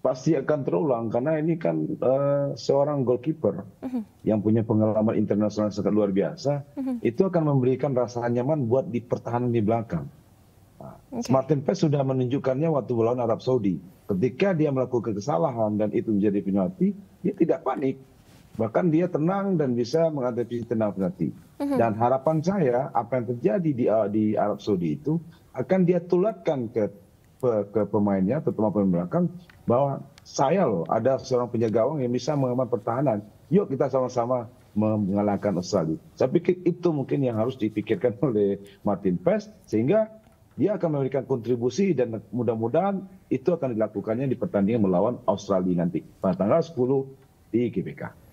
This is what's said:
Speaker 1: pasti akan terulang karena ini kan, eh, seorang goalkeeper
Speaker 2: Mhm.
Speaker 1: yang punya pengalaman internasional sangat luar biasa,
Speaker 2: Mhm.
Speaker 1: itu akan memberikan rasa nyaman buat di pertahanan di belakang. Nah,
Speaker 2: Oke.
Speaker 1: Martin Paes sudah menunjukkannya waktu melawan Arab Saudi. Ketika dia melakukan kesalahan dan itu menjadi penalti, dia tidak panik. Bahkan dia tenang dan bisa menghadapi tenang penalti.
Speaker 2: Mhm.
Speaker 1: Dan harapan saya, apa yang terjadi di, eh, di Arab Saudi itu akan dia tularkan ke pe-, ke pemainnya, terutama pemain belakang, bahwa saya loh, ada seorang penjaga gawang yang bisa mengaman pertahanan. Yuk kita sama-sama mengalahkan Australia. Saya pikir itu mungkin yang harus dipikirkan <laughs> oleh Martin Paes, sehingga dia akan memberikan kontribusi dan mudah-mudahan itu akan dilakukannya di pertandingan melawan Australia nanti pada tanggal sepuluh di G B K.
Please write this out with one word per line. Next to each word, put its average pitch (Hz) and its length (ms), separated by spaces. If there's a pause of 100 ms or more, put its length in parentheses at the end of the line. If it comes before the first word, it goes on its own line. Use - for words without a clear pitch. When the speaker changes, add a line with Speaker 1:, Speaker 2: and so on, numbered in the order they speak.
Speaker 1:
pasti 139 400
akan 143 240
terulang 131 480
karena 139 240
ini 160 240
kan, 78 240
eh, 143 640 (100)
seorang 139 480
goalkeeper 120 560 (240)
Speaker 2:
Mhm. 254 400
Speaker 1:
yang 107 160
punya 110 240
pengalaman 107 560
internasional 104 480
sangat 98 240
luar 104 240
biasa, 135 480 (160)
Speaker 2:
Mhm. 254 240
Speaker 1:
itu 185 240
akan 175 160
memberikan 135 480
rasa 120 320
nyaman 123 480
buat 131 160
di 117 160
pertahanan 120 480
di 117 80
belakang. 101 480 (760)
Nah, - 160 (160)
Speaker 2:
Oke. 240 160
Speaker 1:
Martin 139 320
Paes 185 240
sudah 143 160
menunjukkannya 131 640
waktu 135 320
melawan 120 240
Arab 113 160
Saudi. 101 400 (320)
Ketika 127 400
dia 151 240
melakukan 123 400
kesalahan 113 640
dan 104 160
itu 110 160
menjadi 101 320
penalti, 98 480 (320)
dia - 160
tidak 147 240
panik. 135 400 (560)
Bahkan 156 320
dia 165 160
tenang 190 480
dan 131 240
bisa 156 320
menghadapi 120 560
tenang 110 320
penalti. 87 320 (320)
Speaker 2:
Mhm. 285 160
Speaker 1:
Dan 117 160
harapan 131 480
saya, 147 480
apa 120 320
yang 107 80
terjadi 160 400
di, 123 160
eh, 107 240
di 107 140 (100)
Arab 104 240
Saudi 87 400
itu 165 240 (320)
akan 185 320
dia 175 160
tularkan 175 640
ke 104 240 (480)
pe-, 107 320
ke 104 160
pemainnya, 104 560
terutama 104 320
pemain 92 320
belakang, 170 240 (320)
bahwa 135 400 (240)
saya 139 400
loh, 95 240
ada 117 240
seorang 123 320
penjaga 110 400
gawang 147 160
yang 123 80
bisa 127 240
mengaman 127 320
pertahanan. 117 560 (320)
Yuk 196 160
kita 135 160
sama-sama 123 640 (240)
mengalahkan 104 800
Australia. 85 440 (200)
Saya 120 80
pikir 170 400
itu 175 240
mungkin 143 320
yang 117 160
harus 117 160
dipikirkan 107 680
<laughs> - 60
oleh 101 320 (240)
Martin 92 320
Paes, 196 320 (160)
sehingga 170 480 (420)
dia 185 240
akan 156 240
memberikan 135 240
kontribusi 127 720
dan 113 320
mudah-mudahan 123 720 (320)
itu 165 240
akan 131 160
dilakukannya 110 560
di 123 80
pertandingan 104 480
melawan 95 400
Australia 92 560
nanti 87 240
pada 95 400
tanggal 139 160
sepuluh 135 480 (400)
di 120 240
G 95 80
B 76 160
K. - 160 (200)